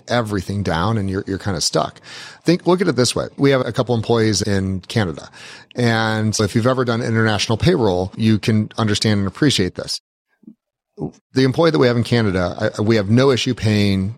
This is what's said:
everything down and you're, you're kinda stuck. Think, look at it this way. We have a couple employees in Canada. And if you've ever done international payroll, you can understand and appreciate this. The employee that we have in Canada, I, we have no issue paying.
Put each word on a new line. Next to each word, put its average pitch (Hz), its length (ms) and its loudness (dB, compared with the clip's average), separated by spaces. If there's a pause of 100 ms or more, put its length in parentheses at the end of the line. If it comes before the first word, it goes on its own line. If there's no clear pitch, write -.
everything 104 560 -2
down 92 360 0
and 98 120 -4
you're, 95 160 -4
you're 95 100 -4
kinda 95 240 -6
stuck. - 400 -4 (440)
Think, 175 200 0
look 175 160 2
at - 60 0
it 123 80 0
this 120 200 0
way. 65 120 -4 (100)
We 139 140 4
have 131 160 0
a 117 60 -8
couple 123 240 -2
employees 110 440 0
in 95 420 -2
Canada. - 460 -4 (460)
And 110 640 0
if 104 160 0
you've 117 140 2
ever 127 160 0
done 117 180 -2
international 113 560 0
payroll, 101 580 0
you 110 220 2
can 107 400 0
understand 107 400 0
and 98 80 -2
appreciate 98 480 0
this. - 260 -10 (960)
The - 460 -4
employee 151 300 2
that 151 60 0
we 131 100 6
have 120 80 2
in 117 80 2
Canada, 104 720 0
I, - 20 -2
we 110 160 2
have 101 140 0
no 131 220 4
issue 123 200 -2
paying. 104 640 0